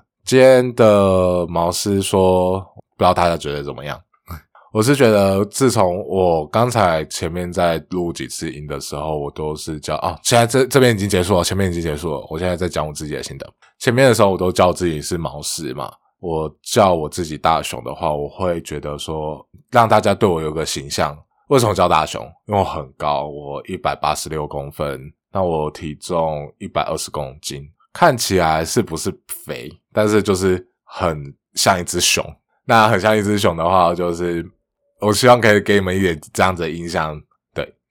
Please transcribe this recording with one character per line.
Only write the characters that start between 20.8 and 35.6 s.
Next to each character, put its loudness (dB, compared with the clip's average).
象。 -4
为 4
什 2
么 0
叫 2
大 2
雄？ -8
因 -4
为 4
我 4
很 -6
高， -4
我 -12
一 -8
百 -4
八 -4
十 -10
六 -6
公 -10
分， -8
那 -2
我 -2
体 -12
重 -6
一 -14
百 -4
二 -6
十 -10
公 -10
斤， -12
看 4
起 0
来 2
是 0
不 -8
是 -6
肥， -12
但 0
是 2
就 0
是 0
很 -4
像 2
一 -6
只 -4
熊。 0
那 4
很 4
像 4
一 2
只 2
熊 2
的 0
话， 4
就 -2
是 -4
我 2
希 2
望 8
可 6
以 6
给 2